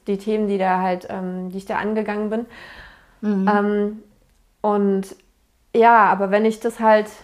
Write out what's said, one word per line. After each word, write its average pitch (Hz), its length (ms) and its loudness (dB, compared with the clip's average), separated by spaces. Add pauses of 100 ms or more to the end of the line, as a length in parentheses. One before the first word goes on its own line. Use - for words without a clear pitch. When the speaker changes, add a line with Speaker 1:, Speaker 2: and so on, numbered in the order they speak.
Speaker 1:
die 202 140 -4
Themen, 214 320 -4
die 202 80 -2
da 185 240 0
halt, 180 280 -4
ähm, 185 400 -8
die 190 100 -10
ich 190 60 -14
da 208 120 -6
angegangen 208 520 -4
bin. 226 160 -6 (760)
Speaker 2:
Mhm. 196 260 0
Speaker 1:
Ähm, 208 560 0 (580)
und 202 540 0 (580)
ja, 226 340 6
aber 190 220 0
wenn 208 140 2
ich 220 160 0
das 233 220 -6
halt, 214 260 4 (160)